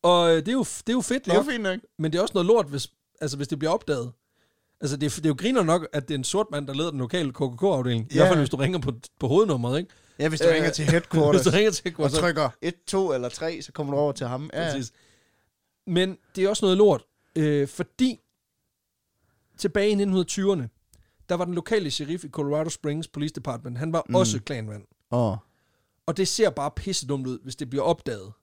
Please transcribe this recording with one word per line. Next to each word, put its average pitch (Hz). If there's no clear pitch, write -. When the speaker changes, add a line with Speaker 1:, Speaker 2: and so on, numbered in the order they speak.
Speaker 1:
Og, 175
øh, 165
det 156
er 233
jo 262
f-, -
det -
er 226
jo 247
fedt 254
Speaker 2:
Det 180
er 175
jo 254
Speaker 1:
nok, 285
Speaker 2:
fint 233
nok. 185
Speaker 1:
men 156
det 175
er 190
også -
noget 180
lort, 214
hvis, 139
altså, 143
hvis 139
det 151
bliver 156
opdaget. 127
Altså, 143
det 143
er 139
f-, -
det 156
er 160
jo 139
griner 233
nok, 165
at 139
det 156
er 139
en 127
sort 208
mand, 143
der 135
leder 160
den 143
lokale 131
K -
K 127
K-afdeling. 123
I -
Speaker 2:
Ja. 165
Speaker 1:
hvert 185
fald, 180
hvis 143
du 143
ringer 165
på, 139
på 131
hovednummeret, 139
ikke? 185
Speaker 2:
Ja, 147
hvis 160
du 165
Speaker 1:
Øh, 165
Speaker 2:
ringer 160
til 156
Speaker 1:
<laughs> -
Speaker 2:
headquarters 160
Speaker 1:
hvis 180
du 165
ringer 214
til -
headquarters, 156
Speaker 2:
og 156
trykker 156
et, 175
to 190
eller 123
tre, 160
så -
kommer 143
du 139
over 147
til 135
ham. 131
Ja, 160
ja. 151
Speaker 1:
Præcis. 135
Men 185
det 185
er 196
også 214
noget 190
lort, 196
øh, 147
fordi -
tilbage 202
i 214
nitten 190
tyverne, 190
der 180
var 175
den 175
lokale 170
sheriff 156
i 147
Colorado 151
Springs 151
Police 147
Department, 123
han 160
var 165
Speaker 2:
Mm. 120
Speaker 1:
også 110
klanmand. 107
Speaker 2:
Åh. 120
Speaker 1:
Og 165
det 190
ser 208
bare 143
pisse 180
dumt 135
ud, 127
hvis 127
det 131
bliver 135
opdaget. 110